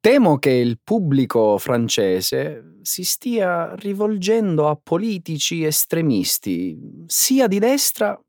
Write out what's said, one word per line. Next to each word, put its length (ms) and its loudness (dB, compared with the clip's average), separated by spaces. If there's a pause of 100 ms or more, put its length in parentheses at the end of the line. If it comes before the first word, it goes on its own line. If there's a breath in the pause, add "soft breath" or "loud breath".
Temo 380 6
che 120 2
il 320 2
pubblico 760 2
francese 1200 -2
si 200 -8
stia 720 -2
rivolgendo 920 0
a 120 0
politici 840 -4
estremisti, 1120 -2 (280)
sia 420 2
di 100 0
destra 600 0 (100)